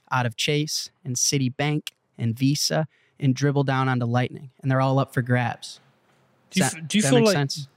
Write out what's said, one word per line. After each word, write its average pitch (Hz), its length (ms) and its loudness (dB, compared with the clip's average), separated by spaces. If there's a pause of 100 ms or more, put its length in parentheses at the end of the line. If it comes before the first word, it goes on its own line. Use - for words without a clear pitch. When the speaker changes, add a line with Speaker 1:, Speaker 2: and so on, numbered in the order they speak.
(120)
Speaker 1:
out 127 160 0
of 113 80 -8
Chase - 560 -2 (120)
and 123 120 -6
Citibank 143 720 -2 (300)
and 113 180 -2
Visa 147 500 0 (320)
and 135 140 2
dribble 139 300 2
down 131 260 0
onto 123 160 0
Lightning, 123 460 -2 (100)
and 135 80 -2
they're 131 120 2
all 135 180 2
up 135 120 0
for 127 120 -2
grabs. 123 560 -2 (680)
Speaker 2:
Do 185 120 0
you - 20 4
Speaker 1:
Does 123 80 2
that, 160 100 -10
Speaker 2:
f-, 160 60 -10
do 196 100 -2
you 214 40 2
Speaker 1:
that 143 80 2
Speaker 2:
feel 247 100 6
Speaker 1:
make 226 60 4
Speaker 2:
like 208 80 4
Speaker 1:
sense? 143 440 -4